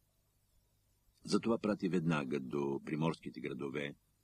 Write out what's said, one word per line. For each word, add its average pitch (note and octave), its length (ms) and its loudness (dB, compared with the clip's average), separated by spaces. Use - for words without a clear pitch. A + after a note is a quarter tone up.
Затова A2 340 2
прати G2+ 300 0
веднага D#2 520 2
до C#2 440 0
приморските D2+ 560 -2
градове, C#2 540 -4